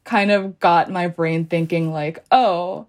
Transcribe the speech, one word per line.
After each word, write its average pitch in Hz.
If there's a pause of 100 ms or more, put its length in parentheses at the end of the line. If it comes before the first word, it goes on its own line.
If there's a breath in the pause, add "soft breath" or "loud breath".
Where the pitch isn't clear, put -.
kind 202
of 196
got 170
my 180
brain 165
thinking, 165
like, 156
Oh, 196